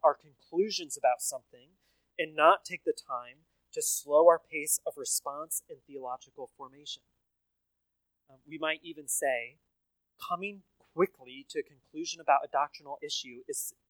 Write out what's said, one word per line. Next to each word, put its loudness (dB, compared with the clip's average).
our 6
conclusions -4
about 2
something -10
and -6
not 6
take -12
the 0
time -10
to -8
slow 4
our 10
pace -4
of -6
response -6
and -16
theological -12
formation. -16
Um, -20
we -12
might -2
even -14
say, -2
coming -6
quickly -2
to -4
a -4
conclusion -10
about 4
a -10
doctrinal -4
issue -10
is, -8